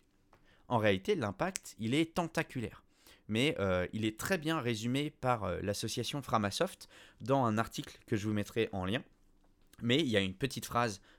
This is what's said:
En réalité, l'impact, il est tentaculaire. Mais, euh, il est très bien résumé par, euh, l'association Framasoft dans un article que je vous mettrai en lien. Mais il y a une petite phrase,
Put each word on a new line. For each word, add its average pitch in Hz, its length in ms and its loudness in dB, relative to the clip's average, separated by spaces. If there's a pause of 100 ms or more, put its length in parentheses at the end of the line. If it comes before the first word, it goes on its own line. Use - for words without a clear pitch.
(680)
En 120 80 2
réalité, 107 380 4
l'impact, 131 640 -4
il 113 160 -2
est 165 220 0
tentaculaire. 156 720 -4 (420)
Mais, 123 320 2
euh, 90 320 2
il 107 140 -2
est 110 120 -2
très - 200 0
bien 160 240 -2
résumé 120 480 -2
par, 123 340 0
euh, 87 180 -2
l'association 110 600 -4
Framasoft 120 640 0 (320)
dans 131 240 4
un 107 140 4
article - 500 -4
que 120 80 2
je 101 100 0
vous 107 80 0
mettrai 104 380 0
en 92 140 -2
lien. 98 180 -2 (760)
Mais 120 180 4
il 160 80 0
y 113 80 2
a 98 60 6
une 95 120 0
petite 127 320 -6
phrase, 117 360 -2 (180)